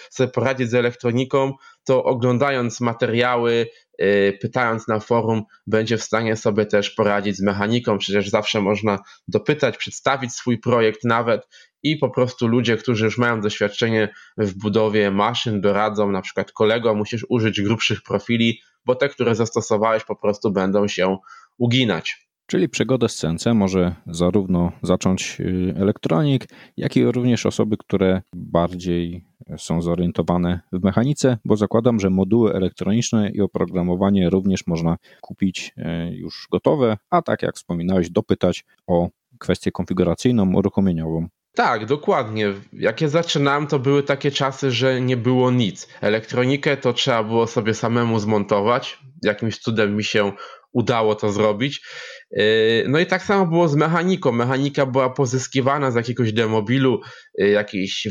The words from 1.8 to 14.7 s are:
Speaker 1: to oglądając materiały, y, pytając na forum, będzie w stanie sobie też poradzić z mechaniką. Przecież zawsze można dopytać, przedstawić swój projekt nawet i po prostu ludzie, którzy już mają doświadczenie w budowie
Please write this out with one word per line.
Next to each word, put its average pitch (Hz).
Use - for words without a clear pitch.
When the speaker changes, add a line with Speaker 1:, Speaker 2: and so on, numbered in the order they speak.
Speaker 1:
to 131
oglądając 123
materiały, 117
y, 98
pytając 113
na 107
forum, 113
będzie 110
w 110
stanie 110
sobie 107
też 101
poradzić 101
z 92
mechaniką. 104
Przecież 98
zawsze 107
można 101
dopytać, 143
przedstawić 127
swój 120
projekt 117
nawet 117
i 151
po 135
prostu 123
ludzie, 117
którzy 110
już 110
mają 120
doświadczenie 104
w 98
budowie 107